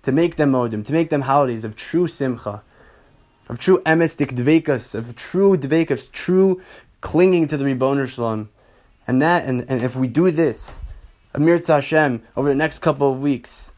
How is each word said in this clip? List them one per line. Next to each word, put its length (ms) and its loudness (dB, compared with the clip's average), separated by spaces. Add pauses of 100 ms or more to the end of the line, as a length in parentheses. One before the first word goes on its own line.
to 100 -2
make 260 0
them 160 2
Moedim, 320 -2
to 60 -6
make 200 0
them 100 0
holidays 420 0
of 120 -10
true 320 -2
Simcha, 560 -6 (840)
of 100 -10
true 260 4
emes 300 2
dveikus, 800 0
of 200 -10
true 420 2
dveikus, 540 -2
true 500 2 (400)
clinging 460 2
to 100 -4
the 80 -2
Ribbono 420 0
Shel 180 -6
Olam. 220 -4 (580)
And 160 2
that, 240 2
and, 220 -4
and 140 -2
if 140 -4
we 120 -2
do 240 2
this, 500 -2 (520)
Amir 320 2
Hashem, 560 2 (160)
over 100 0
the 80 2
next 240 -2
couple 320 2
of 100 -4
weeks 560 -4